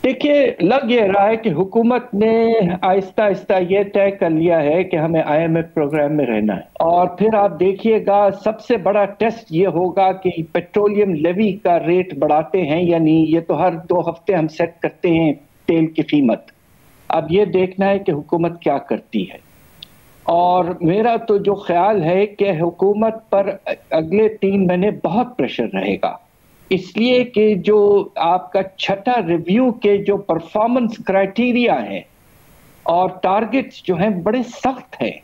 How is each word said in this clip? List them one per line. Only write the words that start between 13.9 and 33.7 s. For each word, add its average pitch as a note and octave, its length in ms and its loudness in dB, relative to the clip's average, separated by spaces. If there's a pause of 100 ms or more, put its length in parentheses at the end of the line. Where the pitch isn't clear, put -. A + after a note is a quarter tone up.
हफ्ते E3+ 240 -4
हम D#3+ 140 0
set E3 360 -4
करते G3 260 -4
हैं E3 260 2 (320)
तेल E3 200 2
की D#3+ 160 -4
कीमत। C3+ 440 0 (640)
अब D#3 200 -2
ये G3 140 2
देखना F#3 400 -2
है G3 140 0
कि G3 120 -4
हुकूमत E3 520 -4
क्या C#3+ 140 0
करती G#2+ 460 -6
है। - 160 -14 (880)
और F3 560 0
मेरा A3 340 0
तो A3 200 0
जो G3+ 160 0
ख्याल G3 480 0
है F3+ 240 0
कि G3+ 320 -2
हुकूमत G3+ 560 0
पर G3 460 -2 (340)
अगले E3+ 360 2
तीन G3 360 0
महीने F3+ 260 0
बहुत A#3 460 -4
pressure A#2+ 280 -2
रहेगा, - 640 -4 (440)
इसलिए A#3+ 520 0
कि G#3+ 320 2
जो G3+ 600 2
आपका F3+ 460 0 (160)
छठा G3 380 -2
review F#3 540 0
के G#3 260 2
जो G3 200 0
performance A3 800 -2 (100)
criteria A3+ 680 0
हैं G2+ 320 -6 (840)
और F3 360 0
targets G#3+ 640 -2